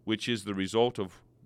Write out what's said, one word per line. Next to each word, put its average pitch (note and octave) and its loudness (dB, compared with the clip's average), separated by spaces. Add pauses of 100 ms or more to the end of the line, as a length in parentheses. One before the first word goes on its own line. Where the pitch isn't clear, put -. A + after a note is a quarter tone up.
which A2 -2
is G#2 -2
the G2+ -4
result A2 2
of F#2+ -6 (240)